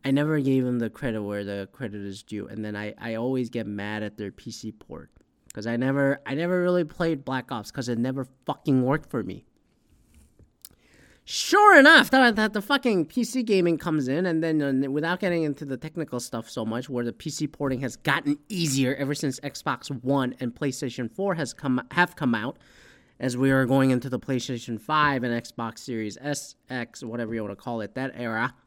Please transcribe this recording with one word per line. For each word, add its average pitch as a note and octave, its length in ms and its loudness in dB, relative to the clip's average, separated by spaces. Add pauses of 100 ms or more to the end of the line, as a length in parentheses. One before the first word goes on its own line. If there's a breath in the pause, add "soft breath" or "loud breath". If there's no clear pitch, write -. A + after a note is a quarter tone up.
I C#3 60 0
never D3 280 2
gave C3+ 260 2
them B2 120 0
the A2+ 140 0
credit A2 320 -4
where G2+ 200 -4
the G2+ 280 -6
credit G#2 300 -10
is G2+ 200 -10
due. - 260 -8
And A2 160 -8
then G#2+ 120 -6
I, G#2+ 240 -8
I A2+ 160 -6
always B2 340 -2
get A#2+ 160 -6
mad G#2 380 -6
at G#2 140 -8
their G2+ 140 -6
P - 200 -14
C G#2+ 200 -10
port. - 380 -16 (440)
'Cause G#2+ 140 -8
I A#2 100 -2
never, C3+ 480 0
I A#2 80 -6
never F3 300 0
really F3+ 200 2
played D#3+ 400 -2
Black C3 280 -6
Ops A2 180 -8
'cause B2 180 -8
it A#2+ 120 -2
never C3 280 -2 (200)
fucking C3+ 340 2
worked C#3 300 0
for A#2+ 100 -4
me. F#2 240 -10 (1800 soft breath)
Sure G4+ 540 6
enough, C4+ 300 10
that, B3 280 6
that G#3+ 160 2
the G#3 80 -2
fucking A3 440 2
P A#3+ 180 -2
C B3 200 -2
gaming F#3 340 4
comes D#3 300 0
in, D3+ 180 0
and E3 180 0
then, C#3+ 400 2
uh, C#3 60 -2
without D#3+ 300 -2
getting F3 240 0
into D3 200 -4
the C3+ 140 -6
technical D#3 420 -8
stuff A#2 300 -8
so A#2 160 -6
much, A#2 240 -4
where B2 160 -4
the A#2 80 -4
P - 160 -8
C D3+ 160 -4
porting C3+ 360 -4
has B2+ 140 -6
gotten E3 440 0 (100)
easier C#3 460 0
ever C#3 180 -4
since C#3 280 -2
Xbox - 480 -6 (140)
One C3 360 0
and B2 160 -6
PlayStation C3 540 -6
four G3 260 -2
has D3+ 180 -6
come, B2+ 380 -2
have F3+ 240 2
come C3 180 0
out, A2+ 240 -4 (640 soft breath)
as B2 180 -2
we C3+ 140 4
are C3+ 160 4
going C3+ 240 4
into B2+ 180 0
the B2 100 -4
PlayStation A#2+ 600 -4
five D3 420 2
and A#2+ 160 0
Xbox A2+ 380 -10
Series A2 420 -6
S, C#3+ 360 -6 (120)
X, B2 360 -10
whatever A#2 320 -6
you A2 80 -4
wanna G2+ 120 -8
call A#2 260 -8
it, G#2 120 -8
that C3 220 -6
era. A#2 400 -4 (120)